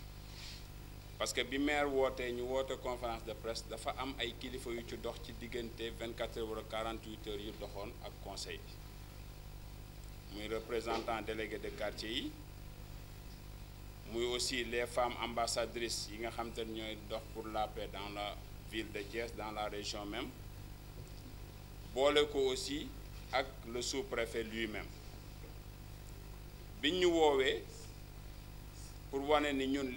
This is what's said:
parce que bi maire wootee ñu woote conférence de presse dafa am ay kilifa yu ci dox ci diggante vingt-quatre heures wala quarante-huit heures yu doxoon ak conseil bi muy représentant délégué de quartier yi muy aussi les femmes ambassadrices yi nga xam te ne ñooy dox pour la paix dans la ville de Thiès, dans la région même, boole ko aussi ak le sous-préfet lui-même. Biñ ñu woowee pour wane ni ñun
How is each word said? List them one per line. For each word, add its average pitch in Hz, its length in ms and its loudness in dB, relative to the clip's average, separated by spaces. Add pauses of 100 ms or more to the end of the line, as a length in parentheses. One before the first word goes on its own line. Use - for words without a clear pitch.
(1200)
parce - 160 2
que 127 100 4
bi 127 140 0
maire 147 300 6
wootee 131 440 6
ñu 123 160 0
woote 131 320 4
conférence 120 460 0
de 110 80 -2
presse 113 340 -2
dafa 113 300 -4
am 131 200 0
ay 120 220 2
kilifa 123 300 -4
yu 117 180 0
ci 120 80 -4
dox 110 260 -2
ci 123 160 -6
diggante 117 640 -2
vingt-quatre 117 380 -2
heures 113 100 0
wala 110 140 -2
quarante-huit 110 640 -2
heures 101 180 -2
yu 107 160 -4
doxoon 101 320 -6 (100)
ak 101 100 -8 (120)
conseil 95 340 -4
bi - 1800 -10
muy 104 100 -2
représentant 113 720 2
délégué 107 380 -2
de 104 100 -4
quartier 104 420 -2
yi 139 220 0 (1800)
muy 117 140 2
aussi 123 380 2
les 120 220 2
femmes 123 360 4
ambassadrices 117 880 2
yi 104 80 -6
nga 113 120 -2
xam 117 220 -2
te 117 120 -4
ne 110 100 -4
ñooy 110 240 -4 (100)
dox 110 140 -2 (120)
pour 110 140 -4
la 107 200 2
paix 107 240 -4
dans 98 220 -4
la 104 200 -2 (360)
ville 107 220 0
de 104 80 -2
Thiès, 110 360 -2
dans 107 160 -2
la 107 180 0
région 104 340 -2
même, 110 240 -2 (1700)
boole 147 360 8
ko 135 200 6
aussi 139 380 0 (440)
ak 131 140 4 (260)
le 123 80 0
sous-préfet 117 640 0
lui-même. 107 420 0 (2000)
Biñ 160 180 6
ñu 180 60 10
woowee 151 560 8 (1500)
pour 139 180 2
wane 147 260 10
ni 135 120 4
ñun 135 300 4